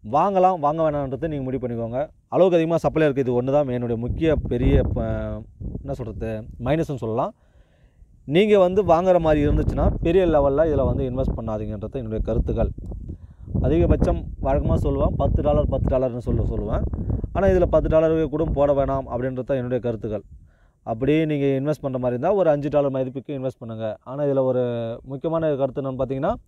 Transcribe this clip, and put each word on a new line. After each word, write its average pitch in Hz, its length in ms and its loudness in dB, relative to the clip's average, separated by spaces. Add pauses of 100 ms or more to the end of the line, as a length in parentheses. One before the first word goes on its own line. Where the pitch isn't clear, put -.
(120)
வாங்கலாம், 185 460 4
வாங்க 156 320 2
வேணான்றது 143 380 -4
நீங்க 147 160 -4
முடிவு 127 240 -4
பண்ணிக்கோங்க. 117 400 -4 (200)
அளவுக்கு 175 280 4
அதிகமா 165 200 2
சப்ளை 156 320 2
இருக்குது, 131 80 0
இது 123 260 0
ஒண்ணு 131 100 -2
தான் 143 160 2
என்னுடைய 120 340 -2
முக்கிய 143 340 0
பெரிய 131 460 2
ப-, 110 520 -4 (460)
என்ன 139 120 -10
சொல்றது, 113 520 -8 (200)
மைனஸ்னு 147 320 0
சொல்லலாம். 117 380 -4 (920)
நீங்க 202 340 4
வந்து 185 240 4
வாங்குற 175 360 4
மாதிரி 151 300 2
இருந்துச்சுன்னா, 143 420 2 (120)
பெரிய 180 240 4
லெவல்ல 147 460 4
இதுல 139 120 2
வந்து 127 260 -2
invest 127 260 -2
பண்ணாதீங்கன்றது 107 560 -6
என்னுடைய 110 320 -6
கருத்துக்கள். 110 460 0 (920)
அதிகபட்சம் 165 640 2 (180)
வழக்கமா 143 400 0
சொல்லுவேன், 143 340 0
பத்து 139 260 2
டாலர், 147 260 2
பத்து 135 300 0
டாலர்னு 123 200 -2
சொல்ல 117 240 -2
சொல்லுவேன். 107 400 -2 (500)
ஆனா, 185 140 2
இதுல 185 160 4
பத்து 156 260 2
டாலருக்கு 160 400 2
கூட 151 160 -2
போட 143 280 2
வேணாம் 135 340 0
அப்படின்றது 127 360 -4
தான் 139 140 -2
என்னுடைய 123 220 -2
கருத்துக்கள். 110 440 -6 (600)
அப்படியே 135 420 0
நீங்க 147 220 0
invest 139 340 0
பண்ற 131 180 -4
மாதிரி 123 220 -2
இருந்தா, 190 180 2
ஒரு 175 120 4
அஞ்சு 147 180 0
dollar 143 220 2
மதிப்புக்கு 131 480 -6
invest 131 200 -6
பண்ணுங்க. 110 440 -8
ஆனா, 143 200 -8
இதுல 139 200 2
ஒரு 127 200 2 (420)
முக்கியமான 156 500 -2
கருத்து 135 280 -2
என்னன்னு 135 120 -4
பார்த்தீங்கன்னா 135 400 -2 (140)